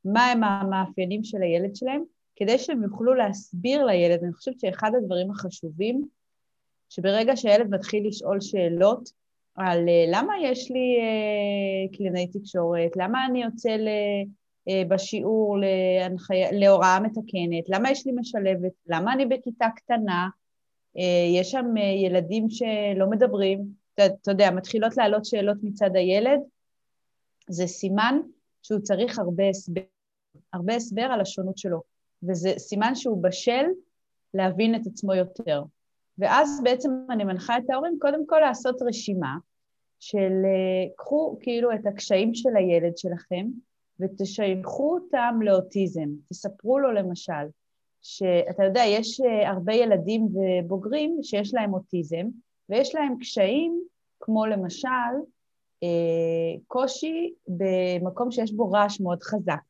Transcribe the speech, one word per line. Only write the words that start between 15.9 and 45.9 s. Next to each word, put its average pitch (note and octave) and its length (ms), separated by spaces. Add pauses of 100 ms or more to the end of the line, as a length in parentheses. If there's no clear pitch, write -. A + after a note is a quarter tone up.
להוראה G3 480
מתקנת, F#3 680
למה A3 220
יש C#4 160
לי B3+ 60
משלבת, F#3+ 600 (140)
למה E3+ 260
אני C4 140
בכיתה B3 400 (100)
קטנה, F#3+ 520 (720)
אה, F3 420
יש F3+ 100
שם, B3+ 160 (120)
אה, G#3 40
ילדים G3 680
שלא G#3 600
מדברים, G3+ 540 (300)
אתה, G3+ 120
אתה G3 240
יודע, F#3+ 200
מתחילות G#3+ 460
לעלות G#3+ 280
שאלות G#3 380
מצד G3+ 340
הילד, G#3 440 (1080)
זה F3 180
סימן G#3+ 540 (420)
שהוא G#3+ 180
צריך G#3 380
הרבה F#3 300
הסבר, F#3 320 (720)
הרבה F3+ 220
הסבר A3+ 280
על B3 180
השונות F#3+ 380
שלו, E3+ 240 (400)
וזה F3+ 360
סימן A3 360
שהוא A3 280
בשל A#3+ 420 (720)
להבין F#3+ 400
את A3+ 120
עצמו F#3+ 280
יותר. F3+ 480 (560)
ואז C#4+ 460
בעצם B3+ 260 (200)
אני G#3+ 140
מנחה G3 340
את B3 120
ההורים, D4+ 300
קודם D4 260
כל D#4 140
לעשות B3+ 420
רשימה F#3 540 (640)
של, F#3+ 320 (120)
אה, F#3 520
קחו D4 440
כאילו A#3+ 320
את G#3+ 140
הקשיים G3+ 480
של A#3 220
הילד E3+ 420
שלכם, F3+ 480 (540)
ותשייכו F#3+ 960
אותם A#3+ 480
לאוטיזם. F#3 680 (200)